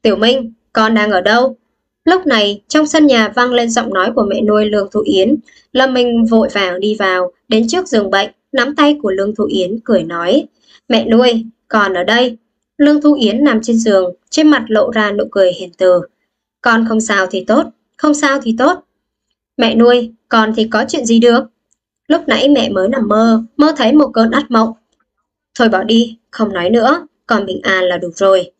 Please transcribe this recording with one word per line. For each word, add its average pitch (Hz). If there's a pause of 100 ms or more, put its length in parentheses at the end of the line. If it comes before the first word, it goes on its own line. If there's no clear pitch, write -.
"Tiểu 208
Minh, 233 (200)
con 220
đang 214
ở 185
đâu?" 233 (480)
Lúc 370
này, 208
trong 302
sân 302
nhà 226
vang 247
lên 233
giọng 226
nói 185
của 214
mẹ -
nuôi 214
Lương 208
Thu 214
Yến. 196 (360)
Lâm 262
Minh 240
vội 226
vàng 185
đi 214
vào, 185 (160)
đến 226
trước 359
giường 202
bệnh, 196 (220)
nắm 269
tay 294
của 208
Lương 196
Thu 214
Yến 190
cười 190
nói, 170 (420)
"Mẹ 226
nuôi, 233 (240)
con 202
ở 180
đây." 233 (420)
Lương 294
Thu 294
Yến 240
nằm 226
trên 233
giường, 190 (160)
trên 311
mặt 269
lộ 214
ra 214
nụ 202
cười 185
hiền 180
từ. 180 (600)
"Con 226
không 220
sao 196
thì 185
tốt, 226 (320)
không 302
sao 277
thì 226
tốt." 330 (720)
"Mẹ 226
nuôi, 240 (160)
con 220
thì 220
có 220
chuyện 277
gì 233
được? 240 (640)
Lúc 330
nãy 254
mẹ 262
mới 196
nằm 240
mơ, 226 (140)
mơ 311
thấy 226
một 294
cơn 226
ác 277
mộng." 226 (840)
"Thôi 233
bỏ 190
đi, 226 (140)
không 202
nói 180
nữa, 254 (200)
con 202
bình 185
an 185
là 180
đủ 175
rồi." 190